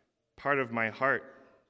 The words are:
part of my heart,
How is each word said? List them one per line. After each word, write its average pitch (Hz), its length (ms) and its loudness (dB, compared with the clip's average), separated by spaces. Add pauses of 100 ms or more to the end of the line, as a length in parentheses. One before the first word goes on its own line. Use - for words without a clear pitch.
(380)
part 139 200 2
of 117 140 -2
my 113 180 0
heart, 131 440 0 (360)